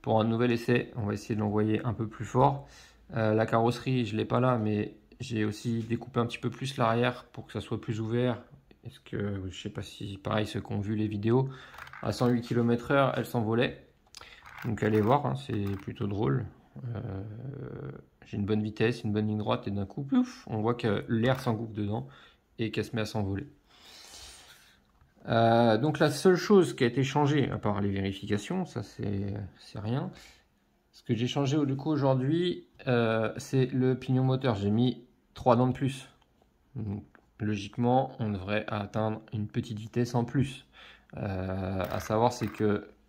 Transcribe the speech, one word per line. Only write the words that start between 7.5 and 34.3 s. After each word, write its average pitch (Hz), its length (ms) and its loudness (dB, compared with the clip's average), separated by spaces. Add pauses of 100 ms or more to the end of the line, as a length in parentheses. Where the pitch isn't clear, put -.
ça 104 100 -6
soit 110 180 -6
plus 110 180 -4
ouvert. 117 440 0 (420)
Est-ce - 160 -16
que, 101 500 -4
je - 80 -14
sais - 120 -8
pas - 120 -8
si, 101 360 -12
pareil, 107 280 0
ceux 107 140 -6
qui - 120 -10
ont 104 80 -2
vu 104 140 -2
les 107 140 0
vidéos, 113 400 2 (540)
à 110 100 -2
cent 123 160 2
huit 120 140 2
kilomètres 120 480 0
heure, 139 260 4
elle 113 100 -2
s'envolait. 113 600 -2 (800)
Donc 113 160 -2
allez 107 180 4
voir, 135 240 4
hein, 131 100 0 (120)
c'est 104 180 -2 (160)
plutôt - 260 -6
drôle. 110 380 0 (500)
Euh, 101 280 -8 (1040)
j'ai 113 100 -10
une 101 80 -2
bonne 107 180 2
vitesse, 110 400 0
une 104 120 -2
bonne 107 140 2
ligne 107 100 0
droite, 113 280 -2
et 107 40 -2
d'un 98 160 -2
coup, - 160 -10
pouf, 247 440 0
on 110 140 -2
voit 117 140 2
que 104 340 -2
l'air 123 320 2
s'engouffre 113 320 -4
dedans, 104 340 -4 (520)
et 110 120 -2
qu'elle 110 140 -2
se - 100 -10
met 110 80 -2
à 104 40 -2
s'envoler. 98 400 -4 (1800)
Euh, 117 500 6
donc 117 200 0
la 156 120 6
seule 185 260 6
chose 185 380 6
qui 127 100 2
a - 20 6
été 131 160 2
changée, 143 480 2
à 98 80 -4
part 101 220 0
les 101 100 2
vérifications, 104 760 -2
ça 117 180 -8
c'est, 101 520 -6 (240)
c'est - 220 -14
rien. 131 300 -4 (800)
Ce - 100 -20
que 120 120 0
j'ai 113 120 0
changé 143 300 0
au, 147 100 4
du 131 100 0
coup 151 140 -4
aujourd'hui, 139 800 2 (180)
euh, 113 500 2
c'est 131 300 0
le 127 320 2
pignon 131 260 2
moteur. 131 300 2